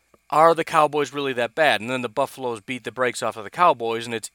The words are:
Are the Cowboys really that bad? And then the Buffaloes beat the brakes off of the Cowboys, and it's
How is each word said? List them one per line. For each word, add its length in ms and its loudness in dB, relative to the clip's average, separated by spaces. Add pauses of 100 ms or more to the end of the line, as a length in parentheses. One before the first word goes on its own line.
(280)
Are 260 6
the 100 -2
Cowboys 500 0
really 200 -4
that 200 -2
bad? 260 2
And 80 -8
then 140 -2
the 80 -6
Buffaloes 500 -4
beat 240 -10
the 80 -10
brakes 300 -2
off 160 -4
of 60 -12
the 60 -12
Cowboys, 540 0
and 100 -8
it's 200 -8